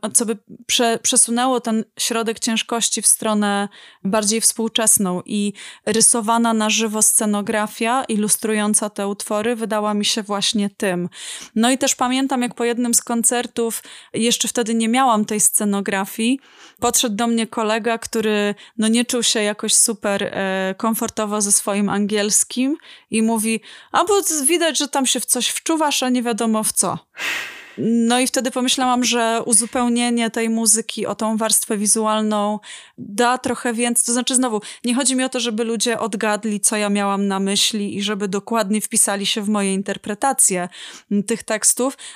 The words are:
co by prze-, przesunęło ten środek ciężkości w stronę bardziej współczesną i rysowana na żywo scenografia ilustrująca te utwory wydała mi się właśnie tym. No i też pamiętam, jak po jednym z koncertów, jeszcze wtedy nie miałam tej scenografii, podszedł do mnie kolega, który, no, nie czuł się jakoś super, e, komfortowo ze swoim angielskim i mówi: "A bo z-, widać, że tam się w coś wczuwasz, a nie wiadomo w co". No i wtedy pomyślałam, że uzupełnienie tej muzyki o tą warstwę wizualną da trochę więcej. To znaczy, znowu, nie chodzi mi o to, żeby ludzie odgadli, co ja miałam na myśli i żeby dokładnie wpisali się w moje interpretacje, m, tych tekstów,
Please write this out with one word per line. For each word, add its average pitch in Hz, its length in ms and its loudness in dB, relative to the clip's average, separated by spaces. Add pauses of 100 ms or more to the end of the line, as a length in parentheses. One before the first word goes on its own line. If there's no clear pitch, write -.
(140)
co 233 120 0
by 220 100 -2 (300)
prze-, 233 360 2
przesunęło 247 580 2
ten 220 240 0 (140)
środek 226 420 -2
ciężkości 226 640 -2
w - 40 4
stronę 208 640 2 (360)
bardziej 214 360 2
współczesną 214 840 2
i 202 260 -2 (340)
rysowana 226 680 2
na 214 160 2
żywo 214 320 0
scenografia 214 1000 0
ilustrująca 214 840 0
te 202 180 -4
utwory 214 480 -2
wydała 214 380 -2
mi 208 100 -2
się 214 180 -2
właśnie 202 480 0
tym. 175 380 -2 (460)
No 226 160 4
i 262 80 2
też 294 160 2
pamiętam, 262 480 0
jak 247 120 -4
po 240 100 -4
jednym 240 300 0
z - 80 2
koncertów, 233 800 -2 (320)
jeszcze 233 340 0
wtedy 233 260 -2
nie 226 140 2
miałam 233 360 4
tej 214 160 -2 (180)
scenografii, 202 840 -2 (400)
podszedł 233 360 0
do 233 100 0
mnie 226 200 2
kolega, 226 520 0
który, 208 560 0 (220)
no, 220 120 2
nie 233 160 4
czuł 240 180 -2
się 220 200 0
jakoś 208 320 -2
super, 202 480 0
e, 190 560 -2
komfortowo 220 640 -2
ze 202 120 0
swoim 202 360 2
angielskim 208 880 0 (340)
i 220 120 2
mówi: 226 380 0 (320)
"A 330 120 4
bo 403 180 4
z-, 302 240 0
widać, 320 320 2
że 294 100 -2
tam 269 180 0
się 240 140 0
w - 40 -6
coś - 240 0
wczuwasz, 311 540 0
a 254 60 0
nie 247 140 2
wiadomo 226 420 0
w - 80 -2
co". - 260 0 (800)
No 233 420 2
i 262 60 2
wtedy 254 240 -2
pomyślałam, 254 540 2
że 226 420 2
uzupełnienie 240 840 2
tej 226 200 -2
muzyki 226 560 0
o 202 80 -4
tą 220 220 -2
warstwę 220 400 0
wizualną 214 840 0 (400)
da 240 400 0
trochę 240 360 -4
więcej. 240 320 0
To 233 60 0
znaczy, 247 220 0
znowu, 247 260 2 (240)
nie 240 100 2
chodzi 262 220 0
mi 254 80 0
o 262 40 0
to, 262 120 -4
żeby 233 240 -2
ludzie 226 340 -2
odgadli, 208 600 -2
co 214 160 0
ja 208 120 0
miałam 202 380 0
na 190 140 0
myśli 202 560 -2
i 202 60 -4
żeby 202 260 -2
dokładnie 202 520 -2
wpisali 202 460 0
się 214 160 -2
w 202 60 -4
moje 202 260 0
interpretacje, 196 920 0 (420)
m, 202 120 2
tych 214 200 -2
tekstów, 240 540 0 (200)